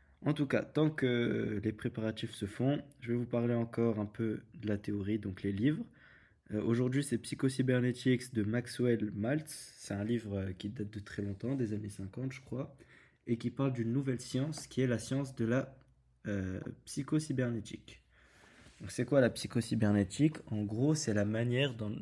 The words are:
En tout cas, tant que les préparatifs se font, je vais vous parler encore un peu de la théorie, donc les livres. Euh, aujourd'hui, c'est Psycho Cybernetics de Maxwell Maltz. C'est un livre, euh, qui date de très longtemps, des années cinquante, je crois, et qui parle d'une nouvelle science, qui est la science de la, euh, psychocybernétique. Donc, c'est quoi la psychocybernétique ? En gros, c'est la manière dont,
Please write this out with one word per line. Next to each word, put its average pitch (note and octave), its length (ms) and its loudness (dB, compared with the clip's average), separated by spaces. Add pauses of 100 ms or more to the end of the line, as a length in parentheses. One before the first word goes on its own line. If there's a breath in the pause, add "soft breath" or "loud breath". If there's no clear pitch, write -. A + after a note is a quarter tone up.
(260 soft breath)
En C#3+ 60 2
tout D3+ 140 0
cas, B2 160 2
tant D3+ 280 2
que A#2 720 0
les G#2+ 120 0
préparatifs A2 580 -4
se - 140 -6
font, C3 360 0 (200)
je A#2 100 -6
vais A#2+ 60 2
vous A#2+ 80 -2
parler A#2+ 300 0
encore A#2 440 2
un G#2 60 0
peu G#2+ 340 -4 (140)
de A2 160 -6
la G#2 80 2
théorie, G#2 420 -2
donc G2+ 240 -6
les G2+ 80 0
livres. C#3+ 320 2 (680 loud breath)
Euh, G#2+ 120 0
aujourd'hui, B2+ 400 2
c'est A#2+ 140 0
Psycho - 320 0
Cybernetics B2+ 840 2
de A2 100 2
Maxwell A2+ 720 2
Maltz. C3 640 -4
C'est - 180 -8
un G2+ 100 -2
livre, G#2+ 320 -2
euh, F#2+ 160 -2
qui G#2 160 -6
date G#2 220 -6
de G#2+ 100 -10
très - 220 -8
longtemps, G2+ 320 -4
des A#2 180 -2
années G#2 160 -6
cinquante, G#2 420 -8
je C3 80 -14
crois, - 340 -8 (540 loud breath)
et A#2+ 100 0
qui A#2 120 -2
parle C3+ 240 0
d'une A#2 180 0
nouvelle C3 300 0
science, C#3+ 440 -4
qui - 140 -4
est B2+ 80 4
la A#2+ 100 2
science C3 380 -4
de A#2 80 -2
la, B2 340 0 (500)
euh, F#2+ 340 -2 (240)
psychocybernétique. C3 1160 -2 (800 loud breath)
Donc, F#2+ 100 -10
c'est B2 140 0
quoi C#3 160 6
la A#2+ 80 8
psychocybernétique ? A2 1080 4 (120)
En G#2+ 160 -2
gros, A#2+ 320 2
c'est A#2 180 0
la G#2 100 4
manière A#2+ 520 2
dont, A2 260 -4